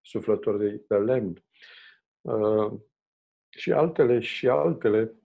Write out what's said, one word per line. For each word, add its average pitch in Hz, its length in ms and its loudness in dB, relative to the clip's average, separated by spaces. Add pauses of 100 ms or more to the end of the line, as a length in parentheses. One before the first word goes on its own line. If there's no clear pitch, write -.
suflători 104 560 -2
de, 104 300 -4
de 104 100 2
lemn, 107 460 -2 (760)
uh, 107 580 -2 (760)
și - 140 -4
altele 147 480 2
și - 280 -4
altele 123 680 0 (120)